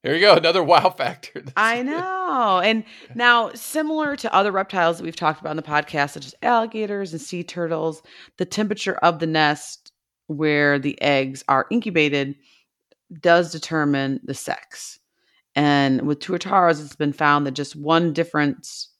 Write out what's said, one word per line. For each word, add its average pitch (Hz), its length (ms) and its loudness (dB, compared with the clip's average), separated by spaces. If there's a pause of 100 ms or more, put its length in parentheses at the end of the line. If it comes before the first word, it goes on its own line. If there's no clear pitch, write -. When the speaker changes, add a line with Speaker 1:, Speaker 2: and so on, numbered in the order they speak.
Speaker 1:
There 139 120 0
you 170 60 0
go. 196 140 8
Another 170 300 4
<laughs> - 0 -
wow 170 260 6
factor. - 500 -8
That's 131 160 -16
Speaker 2:
I 226 260 2
know. 302 800 -2
And 220 220 0 (300)
now, 240 400 2
similar 302 600 -4
to - 180 -6
other 202 180 4
reptiles 180 460 0
that 180 60 -12
we've 165 120 -10
talked 156 240 -2
about 156 100 -8
on 156 60 -6
the 156 60 -6
podcast, 147 480 -2
such 139 160 -16
as - 160 -20
alligators 220 720 -2
and 160 100 -10
sea 175 220 -10
turtles, 165 580 -6 (340)
the 180 80 -2
temperature 196 520 -4
of 165 240 2
the 165 60 -2
nest 151 680 0 (340)
where 147 520 2
the 143 220 -4
eggs 135 480 0
are 135 220 2
incubated 147 640 0 (880)
does 170 320 4
determine 143 720 -2
the 135 100 -8
sex. - 640 -12 (560)
And 139 480 2
with 147 160 -2
tuataras, 175 680 0
it's 143 120 -18
been 147 180 -2
found 147 320 2
that 135 60 -4
just 143 240 -8
one 160 360 0
difference 147 880 -4